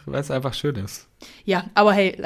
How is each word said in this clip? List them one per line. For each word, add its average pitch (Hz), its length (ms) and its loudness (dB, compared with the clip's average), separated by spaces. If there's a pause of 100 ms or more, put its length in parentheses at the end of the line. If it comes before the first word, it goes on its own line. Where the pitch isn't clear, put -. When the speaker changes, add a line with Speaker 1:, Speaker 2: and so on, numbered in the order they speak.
Speaker 1:
weil's 143 260 -6
einfach 131 220 -4
schön 143 220 -4
ist. - 320 -10 (380)
Speaker 2:
Ja, 180 280 0
aber 208 200 6
hey, 196 220 2 (100)